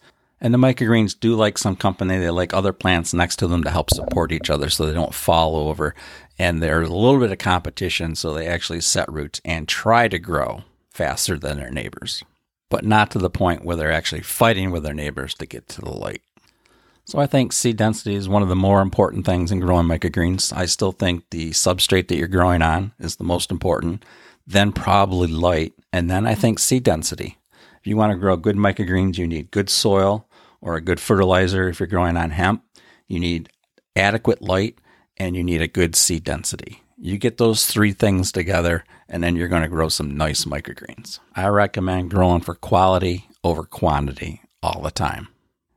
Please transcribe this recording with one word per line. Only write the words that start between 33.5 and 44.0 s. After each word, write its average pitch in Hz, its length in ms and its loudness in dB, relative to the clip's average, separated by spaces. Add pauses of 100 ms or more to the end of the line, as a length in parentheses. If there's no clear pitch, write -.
adequate 101 460 2
light 95 380 -2 (360)
and 90 180 -4
you 90 120 -2
need 85 160 0
a 82 60 0
good 85 280 0
seed 85 300 0
density. - 560 -8 (160)
You 95 200 -6
get 117 200 -2
those 113 300 2
three 104 260 2
things 95 400 2
together, 85 500 0 (240)
and 85 160 -6
then 87 140 0
you're 85 100 -2
gonna 82 220 0
grow 80 180 0
some 73 300 -4
nice 78 260 -2
microgreens. - 760 -12 (180)
I 95 100 0
recommend 92 600 0
growing 90 320 4
for 82 140 -8
quality 92 720 2 (160)
over 78 180 0
quantity 73 800 -4 (200)